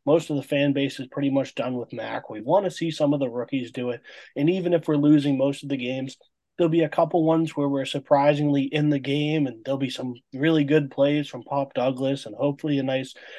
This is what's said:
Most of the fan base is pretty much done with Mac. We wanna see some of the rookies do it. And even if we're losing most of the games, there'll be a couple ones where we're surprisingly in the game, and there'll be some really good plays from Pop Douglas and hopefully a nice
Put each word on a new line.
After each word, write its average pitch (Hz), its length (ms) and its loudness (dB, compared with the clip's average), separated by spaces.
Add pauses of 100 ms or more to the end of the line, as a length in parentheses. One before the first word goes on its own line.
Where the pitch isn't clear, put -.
Most 160 240 2
of 151 60 -2
the 135 80 -2
fan 143 300 0
base 139 260 -2
is 131 80 -10
pretty 139 240 -4
much 135 240 -2
done 127 220 -4
with 120 160 -10
Mac. 113 360 -10
We 107 120 -12
wanna 175 280 2
see 165 220 -4
some 147 220 0
of 147 60 0
the 135 100 -2
rookies 120 420 -6
do 123 180 -6
it. 117 120 -8 (340)
And 143 160 2
even 180 220 0
if 165 140 0
we're 151 100 2
losing 143 380 6
most 139 280 -2
of 143 60 -10
the 139 80 -2
games, 131 380 -6 (420)
there'll 170 120 2
be 165 140 4
a 151 60 0
couple 165 340 0
ones 160 340 2
where 143 100 0
we're 139 180 -2
surprisingly 143 800 2
in 151 240 0
the 143 100 2
game, 147 480 0
and 120 180 -12
there'll 135 140 -2
be 135 100 -2
some 127 240 -8 (200)
really 151 300 2
good 143 280 2
plays 147 360 2
from 123 160 -12
Pop 139 300 -4
Douglas 135 540 -2
and 107 80 -12
hopefully 143 420 -2
a 135 60 0
nice 131 320 -4 (240)